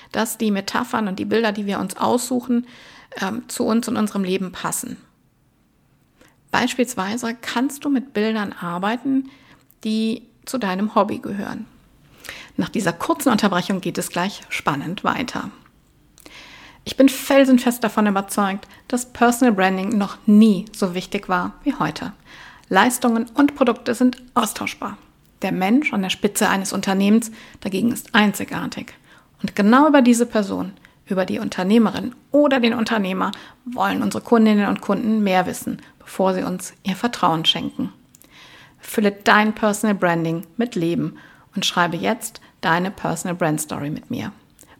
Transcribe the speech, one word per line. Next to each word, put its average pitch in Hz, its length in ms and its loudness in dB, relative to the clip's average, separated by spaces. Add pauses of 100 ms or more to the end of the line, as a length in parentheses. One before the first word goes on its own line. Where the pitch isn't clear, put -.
(120)
dass 233 260 -4
die 220 120 0
Metaphern 214 580 -2
und 190 120 -4
die 208 60 -4
Bilder, 214 260 0
die 208 160 -6
wir 196 120 -2
uns 190 180 -6
aussuchen, 240 680 0 (560)
ähm, 208 280 -4
zu - 160 -4
uns 226 220 0
und 214 100 -2
unserem 208 260 -2
Leben 185 280 -2
passen. - 460 -8 (1500)
Beispielsweise 233 840 -2
kannst - 480 -4
du 294 60 -2
mit 269 240 -2
Bildern 214 400 -2
arbeiten, 240 760 -2 (540)
die 220 400 -2 (220)
zu - 120 -6
deinem 208 380 -2
Hobby 208 240 2
gehören. - 460 -8 (920)
Nach 185 140 -2
dieser 190 240 -2
kurzen - 360 -2
Unterbrechung 196 520 2
geht 170 160 -6
es 180 120 -4
gleich 180 380 -4
spannend - 560 -4
weiter. - 480 -4 (1300)
Ich - 100 -10
bin 269 140 6
felsenfest 262 760 4
davon 214 240 0
überzeugt, 196 600 -2 (200)
dass 247 240 -4
Personal 240 420 4
Branding 190 440 0
noch 202 280 -2
nie 208 480 6
so 185 200 -2
wichtig 185 340 -6
war 185 260 -2 (100)
wie - 100 -2
heute. - 400 -6 (560)
Leistungen 233 640 2
und 285 220 4
Produkte 240 380 0
sind 247 280 0 (140)
austauschbar. 214 640 -4 (460)
Der 196 80 -2
Mensch 196 420 2
an 208 80 0
der 185 80 -2
Spitze 202 400 0
eines 190 240 -2
Unternehmens 202 580 2 (280)
dagegen 190 320 -2
ist - 240 -4
einzigartig. - 800 -2 (480)
Und - 140 -8
genau 240 320 6
über 285 140 4
diese 240 240 6
Person, 196 480 -4 (320)
über 185 200 -2
die 208 140 -4
Unternehmerin 208 760 2 (160)
oder 277 280 6
den 233 140 2
Unternehmer, 196 580 -2 (340)
wollen 196 360 -2
unsere 208 220 -2
Kundinnen 214 440 4
und 196 140 -2
Kunden 220 400 0
mehr 185 240 2
wissen, - 360 -8 (180)
bevor 190 340 -2
sie 185 100 -4
uns - 300 -8 (100)
ihr 190 120 -2
Vertrauen 165 500 0
schenken. - 460 -2 (880)
Fülle 208 320 0
dein 214 420 2
Personal 208 420 0
Branding 165 520 0 (100)
mit 240 180 -4
Leben 165 420 -2 (380)
und 190 100 -4
schreibe 175 320 0
jetzt 202 440 -4 (200)
deine 175 280 2
Personal 170 460 -4
Brand 156 240 0
Story - 300 -8
mit - 200 -10
mir. 120 220 -6 (480)